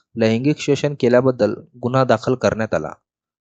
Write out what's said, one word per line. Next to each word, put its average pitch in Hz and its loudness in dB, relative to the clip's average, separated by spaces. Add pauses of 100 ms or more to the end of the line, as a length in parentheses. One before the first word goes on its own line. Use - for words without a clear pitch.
(140)
लैंगिक 117 0
शोषण 143 -2
केल्याबद्दल 120 2 (240)
गुन्हा 127 0
दाखल 123 0
करण्यात 107 -2
आला. 78 -4 (500)